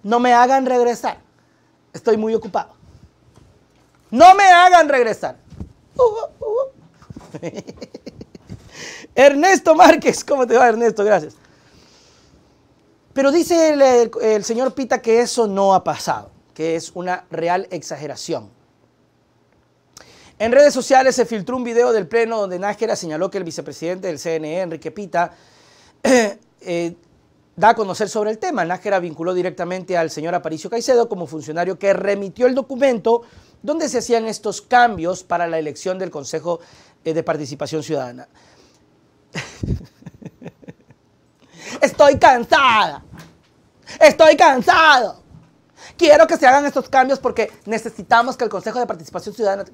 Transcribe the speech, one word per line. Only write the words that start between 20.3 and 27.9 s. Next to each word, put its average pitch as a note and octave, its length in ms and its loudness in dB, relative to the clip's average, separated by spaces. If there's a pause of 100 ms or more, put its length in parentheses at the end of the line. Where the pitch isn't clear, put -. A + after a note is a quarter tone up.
En A3+ 120 -2
redes C#4+ 220 6
sociales C4 420 2
se A#3+ 100 0
filtró A3+ 300 -8
un B3+ 80 -6
video A#3 300 0
del G3+ 140 -2
pleno A3+ 320 -2
donde F#3 180 -6
Nájera G3+ 380 -6
señaló F3 340 -8
que G3+ 80 -10
el F#3 60 -8
vicepresidente E3 640 -10
del D#3 120 -8
C E3 160 -6
N D#3 220 -8
E, F#3+ 40 -6
Enrique D#3+ 300 -10
Pita, F3 420 -6 (360)
<clears throat> - 340 -20
eh, G3+ 920 -2 (600)
da G#3 140 2
a A3+ 60 4
conocer G3+ 340 -6